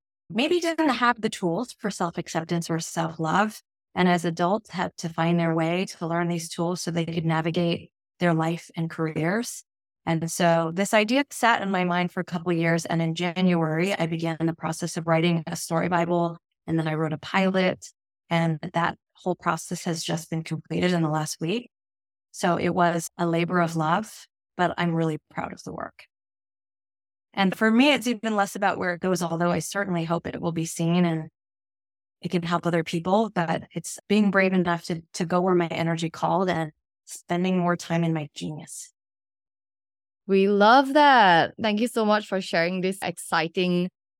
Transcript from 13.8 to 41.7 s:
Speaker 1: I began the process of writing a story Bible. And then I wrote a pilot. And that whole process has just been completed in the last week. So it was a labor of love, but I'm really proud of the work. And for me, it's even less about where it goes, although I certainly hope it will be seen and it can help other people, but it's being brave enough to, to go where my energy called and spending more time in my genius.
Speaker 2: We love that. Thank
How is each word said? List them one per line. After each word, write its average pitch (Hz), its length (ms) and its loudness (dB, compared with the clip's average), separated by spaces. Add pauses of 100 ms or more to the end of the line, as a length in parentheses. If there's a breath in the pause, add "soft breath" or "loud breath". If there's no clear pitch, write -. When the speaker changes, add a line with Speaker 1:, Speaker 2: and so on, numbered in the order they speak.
Speaker 1:
I 165 120 -2
began 165 340 -2
the 165 140 0
process 165 440 -6
of 165 80 -6
writing 165 400 2
a 165 100 -6
story 165 320 -2
Bible. 170 480 0 (300)
And 165 120 0
then 160 80 -2
I 156 80 -2
wrote 156 200 -2
a 156 40 -8
pilot. 190 720 0 (420)
And 165 280 0 (160)
that 170 240 -2 (160)
whole 180 200 -4
process 170 500 -6
has 165 200 -4
just 165 240 -6
been 160 160 -6
completed 165 480 -2
in 170 100 2
the 156 60 0
last 156 320 -4
week. 208 300 -4 (600)
So 175 260 0
it 175 140 0
was 175 460 0
a 175 100 0
labor 170 340 0
of 165 140 0
love, 165 520 -2 (300)
but 180 200 0
I'm 175 180 0
really 160 240 0 (120)
proud - 240 -10
of - 80 -20
the - 100 -14
work. - 320 -14 (1300)
And 196 220 2
for 220 140 4
me, 262 220 6
it's 240 140 0
even 226 300 -2
less 196 180 0
about 196 240 0
where 180 160 -2
it 165 60 -10
goes, 180 220 0
although 165 280 0
I 160 100 0
certainly 180 440 -4
hope 170 220 -2
it - 140 -8
will 170 120 -2
be 165 140 -4
seen 170 380 2
and 160 240 -2 (920)
it 170 100 -8
can 175 120 0
help 170 240 -2
other 165 160 2
people, 185 520 0
but 165 280 -2 (100)
it's - 260 -10 (100)
being 202 220 4
brave 190 220 4
enough 170 340 0
to, 165 160 -6 (120)
to 185 100 -4
go 180 160 2
where 185 140 2
my 170 140 2
energy 165 420 -2
called 175 400 0
and 160 220 -2 (320)
spending 185 540 -2
more 175 180 2
time 170 280 -2
in 165 80 0
my 151 220 -4
genius. - 580 -12 (1300)
Speaker 2:
We 196 220 4
love 233 440 6
that. 233 720 6
Thank 208 180 0